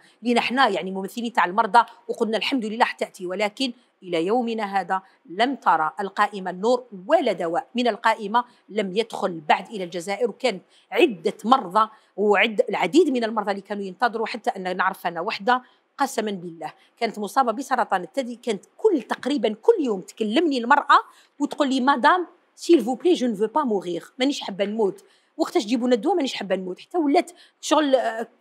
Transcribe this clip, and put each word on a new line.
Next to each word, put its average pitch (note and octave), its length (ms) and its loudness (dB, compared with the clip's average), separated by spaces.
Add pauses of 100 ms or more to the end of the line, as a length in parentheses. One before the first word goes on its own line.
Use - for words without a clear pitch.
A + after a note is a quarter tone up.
(220)
لينا A#3 200 0
حنا B3+ 260 2
يعني F#3 240 -2
ممثلين G3 420 -8
تاع F3 120 2
المرضى، A3 400 4 (220)
وقلنا A3+ 300 -2
الحمد A3 280 -2
لله A3 200 0
حتى - 200 -4
تاتي، - 200 -10
ولكن G3 460 -4 (320)
الى E3+ 220 -2
يومنا A3 540 -2
هذا F#3 220 -2 (280)
لم A#3 260 0
ترى D#3+ 440 2
القائمه G3+ 520 -2
النور، A3+ 320 0 (240)
ولا D4 240 4
دواء E3+ 440 -4
من A#3+ 120 0
القائمه A3 560 0 (260)
لم G3 280 -4
يدخل F#3 520 -4
بعد G3+ 200 0
الى G3+ 140 -8
الجزائر، F#3 460 -4
وكان G3+ 300 -4 (320)
عده G#3+ 420 0 (120)
مرضى G#3+ 440 2 (280)
وعد، G#3 520 2
العديد F#3 400 2
من B3 140 -2
المرضى G#3+ 280 -4
اللي G3 100 -6
كانوا G3+ 220 -8
ينتظروا، G#3+ 440 -4
حتى - 220 -8
ان F#3 280 -4
نعرف F#3 300 -2
انا E3+ 140 -6
وحده A3+ 420 -2 (340)
قسما A3 340 -2
بالله E3 420 -10 (240)
كانت G#3 220 -4
مصابه A#3 320 0
بسرطان G#3+ 520 -2
الثدي، A#3+ 320 -6
كانت G#3+ 300 -6 (120)
كل، F4+ 240 2
تقريباً A#3 600 -2
كل G#4 240 4
يوم G3+ 160 -2
تكلمني C4+ 560 0
المراه C#4+ 420 6 (400)
وتقول C#4+ 300 0
لي: C4 120 2
"مدام C#4+ 460 4 (280)
سيل E4 260 4
فو A#3+ 140 -2
بلي F4 180 2
جو B3+ 140 0
نفو G#3+ 200 0
با D4+ 160 0
مورير"، F3+ 400 -2 (160)
مانيش C4+ 220 0
حابه G3+ 240 -4
نموت، G#3 380 -2 (340)
"وقتاش D#4 260 0
تجيبوا A#3 240 -2
لنا B3 80 4
الدواء"، C4 200 2
مانيش C#4 180 -2
حابه F#3+ 220 -4
نموت، F#3 240 -6
حتى - 180 -10
ولات D4+ 340 2 (300)
شغل، C#4+ 340 2
آه، A3+ 320 -2 (140)